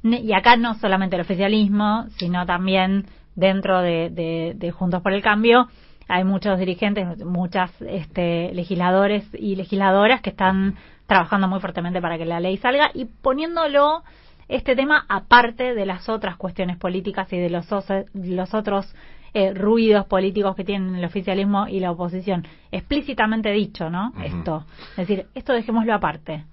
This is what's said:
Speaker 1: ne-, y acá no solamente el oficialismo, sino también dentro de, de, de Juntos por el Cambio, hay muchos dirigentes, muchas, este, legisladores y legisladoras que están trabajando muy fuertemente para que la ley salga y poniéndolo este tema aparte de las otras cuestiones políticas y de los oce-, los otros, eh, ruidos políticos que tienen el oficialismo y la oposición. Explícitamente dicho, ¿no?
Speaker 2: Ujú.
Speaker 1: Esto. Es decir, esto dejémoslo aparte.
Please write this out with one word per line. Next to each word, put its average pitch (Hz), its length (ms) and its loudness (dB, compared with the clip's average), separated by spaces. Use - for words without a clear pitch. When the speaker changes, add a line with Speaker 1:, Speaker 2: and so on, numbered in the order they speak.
Speaker 1:
ne-, 240 180 2
y 214 120 -2
acá 240 240 6
no 233 180 0
solamente 190 400 0
el 180 60 0
oficialismo, 208 840 2
sino 180 280 -2
también 190 600 0
dentro 190 460 2
de, 170 280 0
de, 165 460 -4
de 170 160 -6
Juntos 180 300 -2
por 190 120 0
el 202 80 -2
Cambio, 226 460 6
hay 185 160 2
muchos 190 340 0
dirigentes, 185 640 -2
muchas, 180 480 -2
este, 170 720 -4
legisladores 185 720 0
y 202 180 -4
legisladoras 196 640 2
que 190 100 -6
están 190 440 2
trabajando 190 400 4
muy 185 120 -2
fuertemente 180 420 -4
para 165 160 -4
que 165 80 -6
la 170 140 -2
ley 185 180 -2
salga 269 360 2
y 262 120 -8
poniéndolo 302 960 0
este 254 280 0
tema 285 320 2
aparte 240 680 4
de 202 100 -2
las 185 240 -6
otras 214 260 -4
cuestiones 180 420 -6
políticas 185 540 -6
y 180 60 -4
de 175 140 -2
los 170 200 -6
oce-, 196 340 -2
los 185 400 -4
otros, 202 360 -2
eh, 190 180 2
ruidos 208 540 4
políticos 190 480 0
que 196 80 -8
tienen 185 320 -4
el 175 100 -4
oficialismo 196 600 0
y 190 120 -4
la 180 120 -2
oposición. 175 560 -4
Explícitamente 226 800 -2
dicho, 190 400 -2
¿no? 196 240 -4
Speaker 2:
Ujú. 135 80 -10
Speaker 1:
Esto. 160 420 -6
Es 180 100 -4
decir, 190 280 -2
esto 262 180 -2
dejémoslo 226 400 0
aparte. 156 600 -4